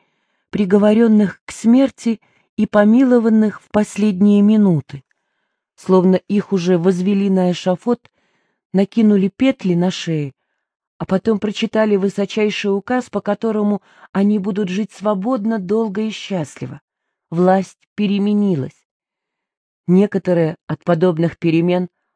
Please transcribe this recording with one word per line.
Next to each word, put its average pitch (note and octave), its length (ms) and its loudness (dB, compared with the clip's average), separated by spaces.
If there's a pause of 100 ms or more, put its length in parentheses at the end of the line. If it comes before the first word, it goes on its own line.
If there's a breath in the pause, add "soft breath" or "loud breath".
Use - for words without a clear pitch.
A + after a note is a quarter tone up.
(500)
приговорённых G#3 920 2
к - 80 -18
смерти A#3 720 0 (340)
и G#3 100 -2
помилованных A3 960 2
в - 80 -20
последние G3+ 720 2
минуты, G3 600 2 (720)
словно F#3 400 2
их G3 380 -4
уже F3+ 240 0
возвели G3 520 0
на F#3 220 0
эшафот, F#3 580 -4 (640)
накинули G3+ 560 2
петли B3+ 460 -2
на F3 180 0
шеи, D3+ 400 -6 (680)
а - 80 -10
потом G3 340 -2
прочитали G#3+ 580 -2
высочайший G3+ 760 -4
указ, A#3+ 360 -4
по G3+ 100 -6
которому G#3 600 -4 (320 soft breath)
они G3+ 260 0
будут F#3+ 300 -6
жить G3 240 -6
свободно, G#3+ 680 -4
долго G#3 440 -4
и A3 80 -6
счастливо. C#3+ 680 -10 (500)
Власть F#3 680 0
переменилась. G3+ 920 -2 (1000)
Некоторые F3+ 680 0 (100)
от - 200 -8
подобных E3+ 540 0
перемен F3 500 0 (260)